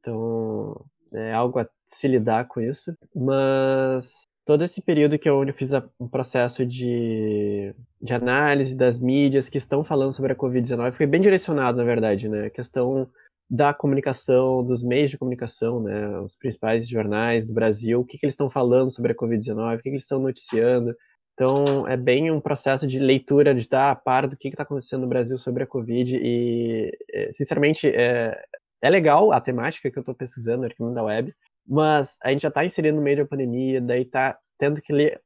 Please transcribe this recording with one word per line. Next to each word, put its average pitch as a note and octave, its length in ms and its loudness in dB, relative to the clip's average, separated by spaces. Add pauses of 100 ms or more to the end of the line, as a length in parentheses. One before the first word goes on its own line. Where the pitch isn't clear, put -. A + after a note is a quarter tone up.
Então, A2 840 -6 (280)
é A2 200 -6
algo B2 260 0
a A2+ 100 -2 (180)
se - 220 -4
lidar A#2 380 2
com - 140 -8
isso. C#3 340 -6 (200)
Mas C3+ 1080 0 (220)
todo D3+ 200 4
esse F3 180 -6
período D3+ 360 4
que - 100 0
eu, C#3 120 4
onde C#3 100 0
eu D3 60 -8
fiz C3+ 160 -2
a, C3+ 160 -2 (120)
um B2 80 -8
processo B2 560 -2
de, A2 1080 -2 (260)
de A#2+ 140 -6
análise C3 640 0
das B2 220 2
mídias C3+ 500 2
que D3 100 -6
estão C#3 260 -2
falando C3+ 280 0
sobre C3+ 200 -2
a B2+ 40 -2
covid B2+ 240 -2
dezenove, A#2+ 360 -2
foi D3+ 100 2
bem D#3 140 2
direcionado, D#3 580 2
na A#2+ 60 0
verdade, A2 440 0
né? G#2+ 180 -4
A G#2+ 40 -8
questão B2+ 580 -4 (420)
da C#3+ 220 2
comunicação, C3 920 0
dos B2 220 -2
meios C3+ 260 2
de C#3 80 -12
comunicação, A#2+ 600 -4
né? G#2 400 -4
Os F#2+ 160 -12
principais A2+ 520 -2
jornais A2+ 580 0
do A2+ 60 -8
Brasil, A2+ 480 0
o B2 40 -2
que B2 140 -14
que - 80 -2
eles C3+ 80 -2
estão C3+ 160 -2
falando B2+ 400 2
sobre A#2 220 -2
a - 20 0
covid A#2 240 -2
dezenove, A2+ 380 -4
o - 20 -8
que A#2+ 60 -14
que C3+ 60 -6
eles C#3 120 -6
estão C3+ 180 -4
noticiando. A#2+ 760 0 (400)
Então, C#3 520 2
é B2+ 100 -2
bem B2+ 360 2
um D3+ 80 0
processo C#3+ 460 -2
de C3 120 -2
leitura, C#3 560 4
de B2 60 2
estar C3+ 320 2
a - 20 0
par C3 320 0
do C#3 100 -8
que C#3 140 -10
que - 60 -16
tá D3 80 -8
acontecendo C3 380 -6
no B2+ 60 -4
Brasil B2 300 -2
sobre B2 240 -4
a B2+ 40 -4
covid. B2 540 -2
E, A#2+ 720 -2 (220)
é, G#2 200 -4
sinceramente, D3 560 0
é, A#2+ 480 2 (440)
é C3 100 4
legal E3+ 420 6
a B2 80 4
temática B2+ 500 -4
que - 80 -8
eu C3 60 -8
tô C3 100 -8
pesquisando, B2 480 -6
o B2 40 -4
arquivo A#2 260 -6
da A#2+ 100 -4
web, A2 320 -2 (320)
mas D3+ 560 2
a B2+ 80 0
gente C#3 120 0
já D3+ 80 0
tá D3 140 0
inserido D#3 320 0
no D3+ 60 0
meio C#3+ 160 2
da C#3+ 80 0
pandemia, C3 540 -2
daí B2 240 0
tá C3 340 -2 (200)
tendo D3 220 0
que - 120 -8
ler D3 340 2